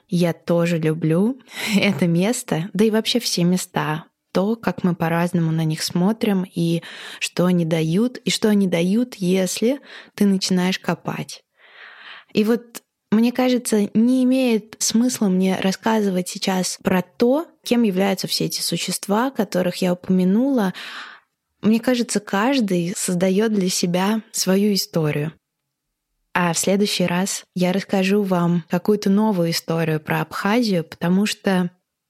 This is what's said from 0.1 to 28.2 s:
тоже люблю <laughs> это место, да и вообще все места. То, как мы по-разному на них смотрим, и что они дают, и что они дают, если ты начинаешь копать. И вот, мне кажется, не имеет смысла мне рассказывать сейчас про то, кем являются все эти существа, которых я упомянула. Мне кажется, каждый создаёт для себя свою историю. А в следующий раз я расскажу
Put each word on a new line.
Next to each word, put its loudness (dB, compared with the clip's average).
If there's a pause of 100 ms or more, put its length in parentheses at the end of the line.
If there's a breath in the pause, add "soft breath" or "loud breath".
тоже 0
люблю 0 (180)
<laughs> -4
это 2
место, 0
да 4
и 4
вообще 0
все -2
места. -2 (280)
То, 0
как -4
мы 2
по-разному 0
на 0
них -2
смотрим, 0
и -2 (360 loud breath)
что -2
они 2
дают, 0
и -6
что 0
они 2
дают, 0
если 0 (340 loud breath)
ты 0
начинаешь 0
копать. -8 (920 loud breath)
И 2
вот, -2 (260)
мне 2
кажется, 0
не 4
имеет 2
смысла 0
мне 2
рассказывать 0
сейчас -4
про 2
то, 0 (160)
кем 0
являются 0
все -2
эти -6
существа, -2
которых -2
я 0
упомянула. 2 (880 loud breath)
Мне 4
кажется, 0
каждый 0
создаёт 0
для 0
себя 0 (120)
свою 2
историю. -2 (1080)
А 2
в -2
следующий 0
раз -4 (100)
я 0
расскажу 0